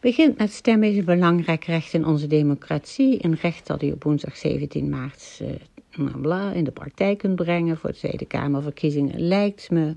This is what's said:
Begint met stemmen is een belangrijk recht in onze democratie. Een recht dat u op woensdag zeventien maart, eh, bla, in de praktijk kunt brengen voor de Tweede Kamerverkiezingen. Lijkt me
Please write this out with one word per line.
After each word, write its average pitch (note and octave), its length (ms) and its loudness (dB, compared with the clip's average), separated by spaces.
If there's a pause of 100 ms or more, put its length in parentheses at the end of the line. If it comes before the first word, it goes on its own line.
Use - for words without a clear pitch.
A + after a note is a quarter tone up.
Begint B3+ 380 4
met G#3 140 0
stemmen G#3+ 360 2
is G3+ 80 2
een G3+ 80 2
belangrijk E3+ 600 4
recht E3 280 -2
in D#3+ 140 0
onze D3+ 200 2
democratie. D3+ 960 0
Een E3 100 4
recht - 320 -4
dat C#3+ 160 -4
u C#3+ 80 0
op C#3+ 140 -8
woensdag D3 320 -2
zeventien C#3+ 520 -4
maart, C3+ 520 -10
eh, - 800 -8
bla, F#3+ 320 -4
in E3+ 120 -2
de - 60 -4
praktijk G3+ 480 -6
kunt F#3+ 180 -2
brengen E3+ 420 0
voor - 120 -6
de - 80 -10
Tweede - 260 -6
Kamerverkiezingen. C#3+ 960 -4
Lijkt G3+ 500 -2
me D#3+ 260 0